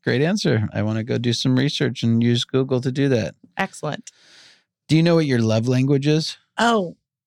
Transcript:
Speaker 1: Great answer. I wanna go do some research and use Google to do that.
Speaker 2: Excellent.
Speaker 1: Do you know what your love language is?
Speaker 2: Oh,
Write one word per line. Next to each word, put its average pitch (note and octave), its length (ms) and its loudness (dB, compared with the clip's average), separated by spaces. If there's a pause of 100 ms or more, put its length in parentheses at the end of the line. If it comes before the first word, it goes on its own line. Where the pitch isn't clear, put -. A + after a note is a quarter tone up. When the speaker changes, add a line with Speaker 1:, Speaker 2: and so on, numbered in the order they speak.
Speaker 1:
Great B2 160 0
answer. C#3+ 540 0
I G#2 80 -2
wanna A2 220 -2
go A#2+ 120 -4
do A#2 160 0
some B2+ 240 0
research C3 460 -2
and A#2 200 2
use A#2+ 220 2
Google C3 380 -2
to B2+ 100 -4
do C#3 160 0
that. A2 260 -2 (220)
Speaker 2:
Excellent. - 540 -10 (760)
Speaker 1:
Do D3+ 80 4
you D#3+ 60 4
know E3+ 120 4
what D#3+ 120 4
your B2 140 2
love A2+ 280 2
language C3+ 380 2
is? D#3 300 0 (220)
Speaker 2:
Oh, G#3+ 380 0 (300)